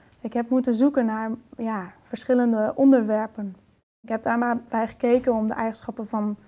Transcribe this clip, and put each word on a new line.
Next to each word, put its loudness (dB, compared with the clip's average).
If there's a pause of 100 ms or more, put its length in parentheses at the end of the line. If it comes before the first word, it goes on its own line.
(200)
ik -10
heb -4
moeten 0
zoeken 2
naar, -4 (260)
ja, -6 (120)
verschillende 0
onderwerpen. 2 (460)
Ik -14
heb -4
daar 0
maar 0 (120)
bij -2
gekeken 0
om 0
de -2
eigenschappen -6
van -4 (100)